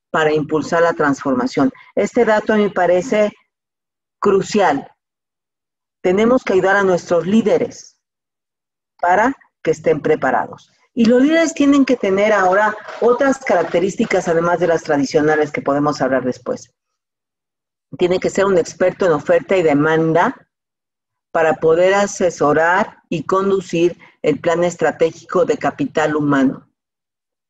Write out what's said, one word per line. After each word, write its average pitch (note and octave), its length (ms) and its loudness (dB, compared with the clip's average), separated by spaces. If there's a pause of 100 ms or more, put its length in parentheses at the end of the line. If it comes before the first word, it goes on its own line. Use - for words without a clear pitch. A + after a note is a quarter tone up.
(120)
para D#3 200 0
impulsar D#3 500 -2
la E3+ 120 2
transformación. C#3 800 -2 (200)
Este G#3 300 0
dato G#3+ 320 0
me G#3 140 0
parece F#3+ 640 0 (840)
crucial. F#3+ 680 0 (1120)
Tenemos A3 440 2
que G#3 80 -2
ayudar F#3+ 240 2
a G3+ 60 0
nuestros F3 440 0
líderes - 720 0 (1000)
para G#3+ 340 0 (260)
que D#3+ 100 -2
estén D#3 280 0
preparados. C3+ 720 -2 (220)
Y A#3 100 2
los B3 180 4
líderes D#4 320 2
tienen C#4+ 300 2
que B3+ 140 0
tener G3+ 340 0
ahora G3+ 460 2 (240)
otras B3 380 0
características, F#3 880 -2
además E3+ 300 0
de F3 80 0
las E3 160 0
tradicionales D3+ 680 0
que - 100 -6
podemos C#3+ 400 -2
hablar C3 220 -2
después. - 500 -8 (1200)
Tiene F3+ 220 -2
que F3 100 -4
ser F#3+ 160 0
un F#3+ 140 2
experto F#3 480 -2
en E3 60 2
oferta E3+ 440 0
y F3+ 60 2
demanda D#3+ 840 0 (840)
para D#3+ 240 0
poder F3 400 2
asesorar F3 1040 0 (100)
y D#3+ 140 -6
conducir F#3 760 -2 (240)
el - 180 -2
plan E3+ 240 0
estratégico E3 800 -2
de D3 140 -2
capital D3 580 -4
humano. C#3 540 -2 (800)